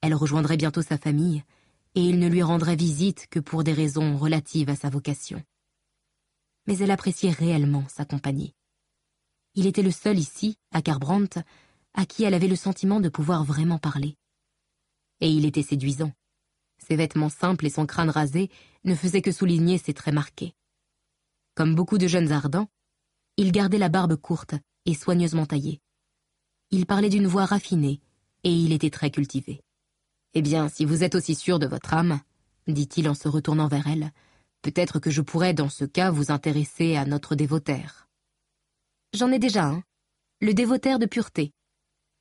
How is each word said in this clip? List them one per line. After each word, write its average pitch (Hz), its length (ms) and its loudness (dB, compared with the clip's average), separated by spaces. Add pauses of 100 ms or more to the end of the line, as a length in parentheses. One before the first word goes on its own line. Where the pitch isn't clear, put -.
Elle 156 140 2
rejoindrait 151 420 0
bientôt 156 240 0
sa 156 160 -2
famille, 151 460 0 (500)
et 185 80 0
il 175 180 4
ne 175 80 4
lui 175 160 4
rendrait 165 320 2
visite 165 520 0
que - 120 -2
pour 160 240 -4
des 160 100 2
raisons 151 440 0
relatives 151 520 -2
à 143 60 0
sa 139 140 -4
vocation. 143 540 -8 (1200)
Mais 202 120 0
elle 196 120 2
appréciait 190 400 0
réellement 147 560 0
sa - 180 -10
compagnie. 139 480 -6 (1040)
Il 190 100 0
était 196 180 2
le 190 80 4
seul 208 280 0
ici, 202 380 -6 (140)
à 165 100 0
Carbrandt, 165 600 -2 (520)
à 196 120 0
qui - 180 -4
elle 196 120 2
avait 180 120 2
le 185 80 2
sentiment 196 440 0
de 180 100 2
pouvoir 156 340 0
vraiment 156 360 0
parler. 147 360 -4 (1040)
Et 160 120 2
il 151 140 4
était 147 180 0
séduisant. 143 480 -2 (680)
Ses - 180 -4
vêtements 151 340 0
simples 180 360 -2
et 143 60 0
son 156 160 -2
crâne 165 240 0
rasé 156 400 0 (320)
ne 185 100 0
faisaient 180 300 0
que 190 80 0
souligner 175 480 2
ses 147 160 -6
traits - 180 -4
marqués. 151 400 -4 (1000)
Comme 160 180 2
beaucoup 180 240 0
de 185 100 2
jeunes 170 240 2
ardents, 147 380 -2 (680)
il 190 140 2
gardait 202 280 2
la 185 100 2
barbe 175 260 2
courte - 380 -6 (320)
et 175 80 0
soigneusement 165 540 0
taillée. 147 340 -4 (880)
Il 185 160 2
parlait 202 240 2
d'une 202 160 2
voix 190 200 2
raffinée, 160 540 0 (440)
et 175 100 2
il 165 180 4
était 156 200 0
très 151 180 -2
cultivé. « 139 520 -6 (720)
Eh 160 80 0
bien, 151 280 0
si - 160 -2
vous 156 180 2
êtes 180 120 0
aussi 170 180 0
sûr 180 240 0
de 151 80 0
votre - 280 -4
âme, » 160 280 2 (460)
dit-il 151 420 -2
en 143 60 0
se - 120 -6
retournant 151 400 0
vers 143 200 -2
elle, « 151 240 -4 (500)
peut-être 170 380 -2
que 160 100 -2
je 151 120 0
pourrais, 170 320 0
dans 147 160 0
ce - 160 -6
cas, 185 260 0
vous 147 200 0
intéresser 151 640 0
à 139 100 0
notre 143 280 -2
dévotaire. » 147 720 -4 (1080)
J'en 247 180 2
ai 262 80 2
déjà 208 260 2
un, 151 180 -2 (580)
le 214 120 2
dévotaire 247 460 2
de 226 60 2
pureté. 180 480 -4 (680)